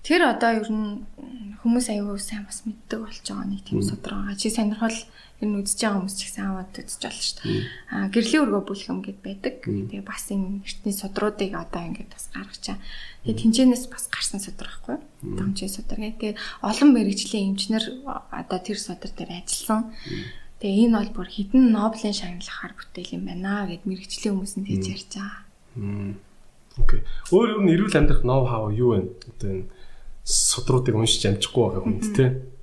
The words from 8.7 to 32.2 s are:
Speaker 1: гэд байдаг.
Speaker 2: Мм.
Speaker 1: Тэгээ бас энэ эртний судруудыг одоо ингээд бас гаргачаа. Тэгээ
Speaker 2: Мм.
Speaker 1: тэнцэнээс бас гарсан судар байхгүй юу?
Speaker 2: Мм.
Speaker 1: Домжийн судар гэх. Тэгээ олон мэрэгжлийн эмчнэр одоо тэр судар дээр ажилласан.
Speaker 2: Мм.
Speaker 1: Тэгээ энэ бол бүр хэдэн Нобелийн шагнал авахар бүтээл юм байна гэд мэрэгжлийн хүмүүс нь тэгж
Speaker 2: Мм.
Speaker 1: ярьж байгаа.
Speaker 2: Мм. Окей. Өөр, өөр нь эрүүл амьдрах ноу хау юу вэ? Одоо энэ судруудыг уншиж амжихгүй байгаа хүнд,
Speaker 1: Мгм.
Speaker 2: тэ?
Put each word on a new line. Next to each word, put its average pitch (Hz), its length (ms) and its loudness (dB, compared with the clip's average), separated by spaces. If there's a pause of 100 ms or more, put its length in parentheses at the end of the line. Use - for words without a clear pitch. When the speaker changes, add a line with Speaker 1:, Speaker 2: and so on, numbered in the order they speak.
Speaker 1:
гэд 196 160 -12
байдаг. - 340 -8 (140)
Speaker 2:
Мм. 196 240 -2
Speaker 1:
Тэгээ 202 80 -10
бас - 320 -10
энэ 196 320 -4
эртний - 320 -6
судруудыг 202 560 -4
одоо 170 320 -8
ингээд 170 240 -10
бас - 240 -14
гаргачаа. - 440 -10 (440)
Тэгээ - 80 -4
Speaker 2:
Мм. 220 160 -2
Speaker 1:
тэнцэнээс 247 480 6
бас - 160 -8
гарсан - 320 -6
судар - 320 -10
байхгүй - 240 -10
юу? - 80 -14 (160)
Speaker 2:
Мм. - 160 -6
Speaker 1:
Домжийн 190 320 -4
судар 208 320 -4
гэх. 214 160 -6
Тэгээ 208 200 -6 (280)
олон 226 320 6
мэрэгжлийн 202 560 0
эмчнэр 220 320 -2 (240)
одоо - 480 -8
тэр 214 240 -6
судар - 320 -10
дээр - 240 -10
ажилласан. 220 560 -2
Speaker 2:
Мм. - 320 -8 (400)
Speaker 1:
Тэгээ 202 240 4
энэ 226 80 6
бол 196 160 -2
бүр 185 160 -6
хэдэн 254 400 4
Нобелийн 214 480 2
шагнал 175 320 -10
авахар - 240 -12
бүтээл - 480 -10
юм 196 80 -6
байна 196 400 -4
гэд 170 160 -10
мэрэгжлийн 190 480 -4
хүмүүс 196 240 -4
нь 196 80 -4
тэгж 196 160 0
Speaker 2:
Мм. 190 160 -4
Speaker 1:
ярьж - 160 -16
байгаа. 196 280 -10 (360)
Speaker 2:
Мм. 101 360 -6 (680)
Окей. - 200 12 (280)
Өөр, 226 240 8
өөр 208 120 0
нь 165 120 8
эрүүл 190 240 4
амьдрах 147 240 10
ноу 127 200 6
хау 110 240 0
юу 113 280 4
вэ? 92 120 0 (200)
Одоо - 200 -6
энэ 92 160 -4 (560)
судруудыг - 720 2
уншиж 110 320 2
амжихгүй 101 400 2
байгаа 98 160 -2
хүнд, 104 240 0
Speaker 1:
Мгм. 214 80 -2
Speaker 2:
тэ? 131 120 6 (380)